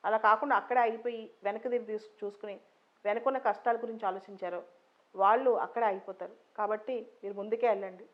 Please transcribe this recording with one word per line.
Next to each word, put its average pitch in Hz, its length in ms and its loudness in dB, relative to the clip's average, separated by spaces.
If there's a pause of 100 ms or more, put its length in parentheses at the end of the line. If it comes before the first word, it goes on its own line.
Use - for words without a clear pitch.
అలా 214 140 2 (100)
కాకుండా 226 280 4
అక్కడే 247 240 2
ఆగిపోయి 226 420 -2 (200)
వెనక్కి 208 260 -4
తిరిగి 240 240 -2
తీసు-, 214 280 -10
చూసుకుని 202 360 -10 (480)
వెనకున్న 233 340 0
కష్టాల 240 440 0
గురించి 226 240 -8
ఆలోచించారో 190 540 -6 (540)
వాళ్ళు 226 360 4 (140)
అక్కడే 233 220 -2
ఆగిపోతారు. 190 480 -6 (220)
కాబట్టి 214 400 -2 (260)
మీరు 196 120 -8
ముందుకే 220 380 -2
వెళ్ళండి. 190 420 -6